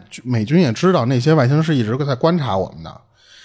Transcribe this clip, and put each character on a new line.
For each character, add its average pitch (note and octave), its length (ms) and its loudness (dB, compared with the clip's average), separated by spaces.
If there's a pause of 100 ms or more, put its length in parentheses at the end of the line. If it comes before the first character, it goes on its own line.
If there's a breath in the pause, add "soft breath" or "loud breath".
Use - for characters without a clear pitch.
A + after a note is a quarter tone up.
(240)
美 A#2+ 180 0
军 D3 180 2
也 C3+ 120 2
知 F3 180 0
道 D#3 140 2
那 B2 160 0
些 D#3 140 2
外 C3+ 120 4
星 C#3+ 100 2
人 D#3+ 60 2
是 D#3+ 120 0
一 B2+ 80 0
直 G#2+ 160 -2
在 C#3+ 160 -2
观 E3 240 0
察 A#2+ 180 -2
我 F#2+ 140 -4
们 D#2+ 120 -18
的， - 180 -18 (440 loud breath)